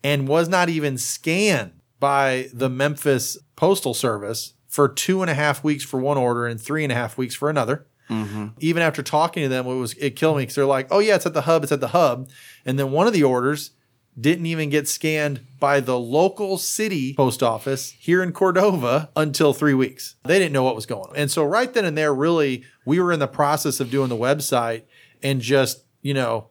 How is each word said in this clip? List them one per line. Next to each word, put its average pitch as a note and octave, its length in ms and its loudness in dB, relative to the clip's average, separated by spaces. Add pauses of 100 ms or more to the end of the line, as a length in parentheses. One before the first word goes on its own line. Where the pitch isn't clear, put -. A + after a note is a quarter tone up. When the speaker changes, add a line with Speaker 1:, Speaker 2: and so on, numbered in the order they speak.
Speaker 1:
and C#3 280 0
was E3 180 2
not F3+ 220 2
even D3 280 -2
scanned D#3+ 720 -2 (280)
by C3+ 540 2
the B2+ 160 -2
Memphis C3+ 680 0 (200)
Postal F3+ 360 2
Service A2 600 -4 (120)
for C#3+ 220 2
two F#3 340 -2
and F3 80 -2
a D3+ 40 0
half D3 280 0
weeks D3 220 -2
for C3 160 -6
one C#3 180 0
order A#2+ 300 0
and A#2 140 -6
three D3+ 220 -4
and C#3 80 -2
a A#2 40 0
half A#2+ 220 -4
weeks B2+ 180 -4
for C#3+ 140 -2
another. C#3 360 -2 (240)
Speaker 2:
Mm-hmm. G#2+ 380 -6 (120)
Speaker 1:
Even E3 220 0
after D3+ 220 0
talking D#3+ 400 0
to C3+ 60 -2
them, B2+ 180 -2
it B2+ 80 -4
was, B2 200 -4
it C#3+ 200 -4
killed D#3 220 2
me C3 80 -2
'cause A2+ 100 -12
they're C#3 100 2
like, C3 240 0
"Oh G3+ 100 4
yeah, G#3+ 160 4
it's - 100 -2
at D#3+ 80 -2
the D3 80 0
hub, D#3+ 220 2
it's C#3+ 100 -4
at C3+ 80 -2
the A#2+ 80 -4
hub." C3 400 2 (360)
And C3 140 -2
then C3+ 120 -2
one E3+ 160 4
of A#3 60 2
the D#3+ 100 4
orders C3 480 0 (480)
didn't E3 260 0
even D#3+ 240 -4
get C#3+ 180 0
scanned D3+ 540 -2 (180)
by C#3+ 220 4
the B2 180 -2
local F#3 580 0
city F3+ 560 -4
post C3 300 2
office B2+ 560 -2
here F3+ 240 2
in F3 80 -4
Cordova F3 840 2
until D3+ 360 2
three D3 200 2
weeks. - 420 -2 (100)
They F#3+ 140 4
didn't E3 140 0
know C3 100 2
what B2+ 120 0
was G#2+ 100 -10
going G2 240 -10
on. - 80 -16
And D3 140 0
so D#3+ 120 0
right A#3 300 0
then A3 120 2
and D3+ 120 -2
there, D3+ 160 2
really, C#3+ 500 0 (220)
we D#3 160 2
were F3+ 120 2
in D#3+ 60 0
the C3+ 80 0
process D3 540 0
of A#2+ 100 -4
doing C3+ 180 0
the A#2+ 80 -4
website A#2+ 680 0 (400)
and C3+ 180 0
just, C3 420 0 (180)
you C#3 120 -4
know A2+ 380 -2